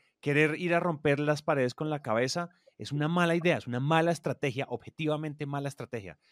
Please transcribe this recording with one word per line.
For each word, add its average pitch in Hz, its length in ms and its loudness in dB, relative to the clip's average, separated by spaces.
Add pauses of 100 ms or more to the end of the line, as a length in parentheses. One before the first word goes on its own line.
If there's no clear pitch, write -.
(200)
querer 151 400 2
ir 170 140 0
a 170 60 6
romper 151 400 2
las 147 240 0
paredes 131 320 2
con 156 160 -4
la 147 100 -4
cabeza 131 480 0 (300)
es 113 120 -10
una 147 160 0
mala 170 280 2
idea, 170 220 2
es 107 100 -8
una 123 120 -2
mala 160 320 4
estrategia, 135 560 -4
objetivamente 151 760 -6
mala 143 240 -6
estrategia. 107 480 -12 (140)